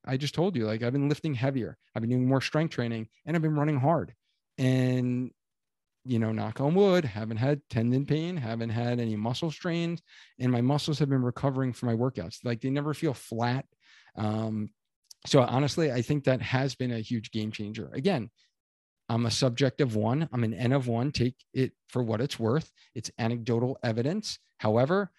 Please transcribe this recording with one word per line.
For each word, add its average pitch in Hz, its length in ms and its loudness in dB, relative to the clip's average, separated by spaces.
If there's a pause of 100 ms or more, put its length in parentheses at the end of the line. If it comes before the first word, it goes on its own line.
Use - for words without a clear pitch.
I 135 100 -2
just 139 180 -4
told 175 220 2
you, 113 80 0
like, 110 180 -2
I've 120 120 0
been 143 160 2
lifting 147 240 -2
heavier, 123 420 -2 (180)
I've 113 60 -2
been 113 100 0
doing 127 160 2
more 131 140 4
strength 156 320 0
training, 117 360 -4 (180)
and 160 100 0
I've 165 60 0
been 156 120 2
running 147 240 2
hard. 139 360 0 (420)
And, 127 760 2 (760)
you 123 120 2
know, 110 140 2
knock 110 280 -4
on 147 140 2
wood, 185 300 6
haven't 110 320 -4
had 139 320 2
tendon 123 380 2
pain, 160 320 -2
haven't 117 320 -4
had 120 300 0
any 110 160 -2
muscle 120 340 -2
strains, 170 500 -4 (380)
and 127 120 0
my 123 120 2
muscles 143 380 0
have 143 100 2
been 135 120 2
recovering 131 520 0
from 123 140 -4
my 117 60 2
workouts. 113 480 -2
Like, 120 200 -4
they 131 80 -2
never 143 240 -2
feel 156 180 -2
flat. 120 540 -4 (500)
Um, 107 540 -2 (560)
so 143 160 6
honestly, 139 500 0
I 123 80 0
think 143 240 -2
that 131 160 2
has 131 340 -2
been 127 180 -4
a 117 80 -4
huge 110 320 -6
game 107 200 -4
changer. 107 400 -8
Again, 143 380 -2 (800)
I'm 117 160 2
a 110 40 0
subject 127 520 2
of 120 120 0
one, 117 380 0
I'm 123 120 0
an 110 100 -2
N 120 180 0
of 135 160 2
one, 120 240 0
take 120 240 0 (160)
it 127 200 0 (160)
for 123 140 -2
what 110 200 0
it's - 160 -4
worth. 117 320 0 (240)
It's - 240 -8
anecdotal 117 640 0
evidence. 123 560 -2 (200)
However, 139 600 2